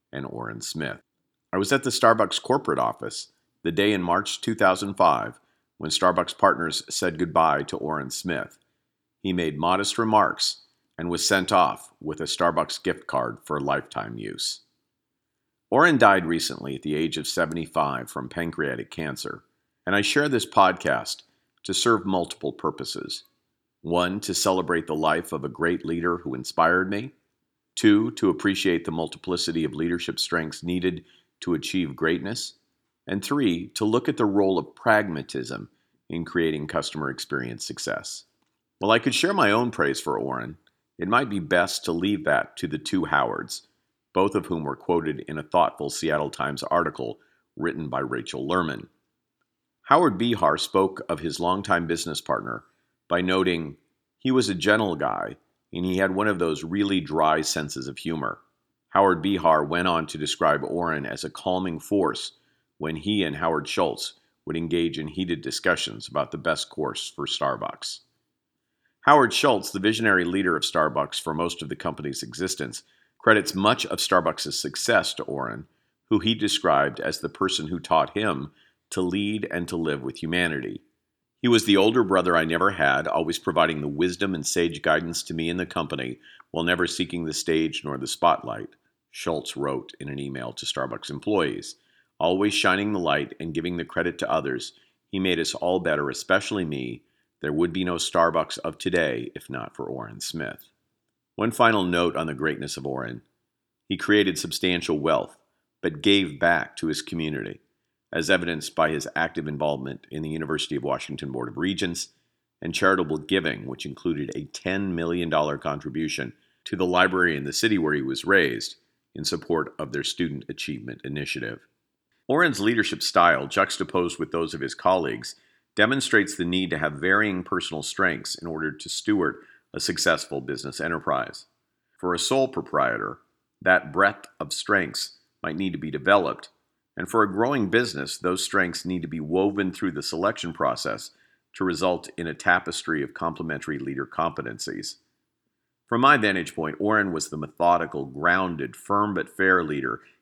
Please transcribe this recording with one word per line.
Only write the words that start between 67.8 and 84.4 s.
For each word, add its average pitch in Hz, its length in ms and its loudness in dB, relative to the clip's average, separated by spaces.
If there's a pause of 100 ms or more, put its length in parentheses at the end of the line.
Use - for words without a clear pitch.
Howard 139 320 8
Schultz, 120 380 2
the 98 80 -4
visionary 107 440 4
leader 90 320 2
of 71 60 -2
Starbucks 71 580 0
for 80 140 -4
most 85 300 -4
of 73 60 -10
the - 60 -8
company's 73 460 -6
existence, 65 600 -6 (340)
credits 107 380 4
much 104 320 4
of 92 100 -4
Starbucks' 80 560 2
success 90 640 0
to - 80 -8
Oren, 62 420 -6 (460)
who 104 80 6
he 110 160 2
described 73 640 2
as - 200 -4
the 76 100 -4
person 78 400 -2
who 85 100 -4
taught 76 360 0
him 80 360 -2 (400)
to 92 100 -2
lead 101 480 -2
and 85 200 -4
to 90 60 -4
live 76 280 -2
with 65 180 -8
humanity. 80 600 -2 (580)
"He 123 60 2
was 117 180 6
the 101 120 6
older 113 260 6
brother 90 340 4
I 80 80 4
never 82 260 2
had, 73 360 2
always 82 320 0
providing 80 420 2
the 73 60 -4
wisdom 90 480 0
and 71 100 -6